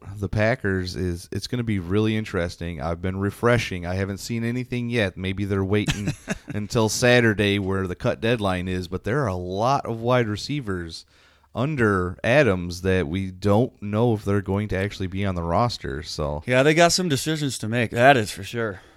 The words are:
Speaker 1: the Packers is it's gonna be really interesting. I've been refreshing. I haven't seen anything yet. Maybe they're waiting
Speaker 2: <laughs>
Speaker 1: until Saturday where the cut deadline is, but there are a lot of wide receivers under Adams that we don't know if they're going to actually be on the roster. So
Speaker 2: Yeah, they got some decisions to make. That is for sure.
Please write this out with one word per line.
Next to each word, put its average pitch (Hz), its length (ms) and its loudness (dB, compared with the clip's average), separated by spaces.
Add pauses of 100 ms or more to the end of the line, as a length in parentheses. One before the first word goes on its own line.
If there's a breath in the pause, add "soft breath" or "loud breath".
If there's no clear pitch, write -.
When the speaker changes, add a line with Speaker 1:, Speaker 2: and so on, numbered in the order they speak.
(180)
Speaker 1:
the 98 120 -6
Packers 98 640 0
is 87 360 -4
it's - 160 -6
gonna 123 160 -4
be 107 160 0
really 107 360 0
interesting. 87 640 -4
I've 85 220 -4
been 92 160 -4
refreshing. 98 680 0
I 92 80 -4
haven't 95 240 -4
seen 117 240 -4
anything 120 460 -4
yet. 110 280 0
Maybe 95 280 -4
they're 98 180 0
waiting 104 500 0 (180)
Speaker 2:
<laughs> - 180 -8
Speaker 1:
until 107 400 0
Saturday 110 680 4
where 95 300 0
the 87 80 -6
cut 71 260 -2
deadline 101 460 0
is, 92 200 -4
but 90 160 -8
there 135 200 -2
are 117 40 -2
a 92 80 -2
lot 95 520 0
of 113 140 -4
wide 123 260 2
receivers 101 800 -6 (500 soft breath)
under 107 680 2
Adams 92 600 2
that 92 240 2
we 95 240 -4
don't 101 500 2
know 107 320 0
if 101 100 -2
they're 101 200 2
going 101 240 -2
to 95 100 -4
actually 98 300 -4
be 95 180 -4
on 95 80 0
the 87 100 -4
roster. 85 600 -2
So 76 420 -6
Speaker 2:
Yeah, 127 160 2
they 151 140 6
got 170 160 6
some 180 180 0
decisions 147 500 -2
to 110 80 -6
make. 117 220 0
That 127 280 6
is 104 120 0
for - 140 -10
sure. 110 380 -6 (160 loud breath)